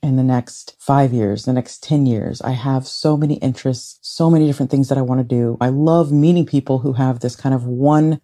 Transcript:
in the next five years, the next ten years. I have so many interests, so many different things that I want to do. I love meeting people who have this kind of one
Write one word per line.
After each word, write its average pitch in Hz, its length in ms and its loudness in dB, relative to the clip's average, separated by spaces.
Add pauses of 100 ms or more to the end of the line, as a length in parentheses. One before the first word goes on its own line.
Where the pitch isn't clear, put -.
in 135 140 0
the 131 80 2
next - 540 -4
five 139 340 2
years, 107 320 -2
the 131 80 -2
next - 300 -4
ten 143 240 2
years. 110 340 -2
I 131 120 -4
have 131 360 -2
so 151 300 0
many 147 160 -2
interests, - 640 -6
so - 300 0
many 156 160 4
different 139 240 -2
things 139 180 0
that 139 100 0
I 135 40 0
want 127 180 0
to 127 40 -2
do. 120 360 -2
I 123 80 0
love 156 420 2
meeting 156 360 4
people 135 320 0
who 131 160 -2
have 131 260 0
this 123 160 -4
kind 135 180 -2
of 123 120 -2
one 147 580 2